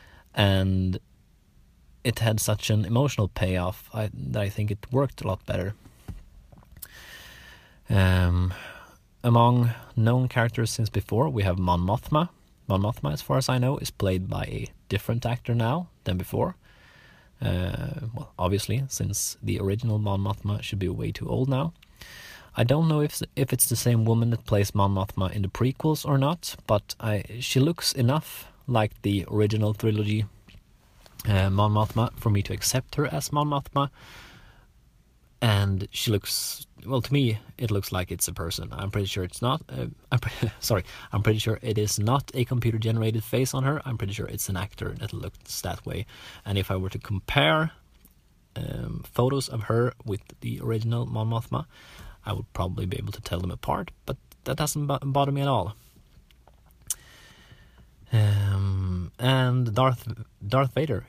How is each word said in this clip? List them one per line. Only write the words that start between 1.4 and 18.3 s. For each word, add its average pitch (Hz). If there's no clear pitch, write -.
it 117
had 110
such -
an 107
emotional 117
payoff, 92
I, 110
that 120
I 101
think 104
it -
worked 131
a -
lot 95
better. 95
Um, 92
among 120
known 120
characters 117
since 110
before, 110
we 117
have 92
Mon 90
Mothma. 127
Mon 98
Mothma, 117
as 147
far 139
as 131
I 127
know, 127
is -
played 95
by 98
a 110
different 117
actor 120
now 123
than 92
before. 110
Uh, 95
well, -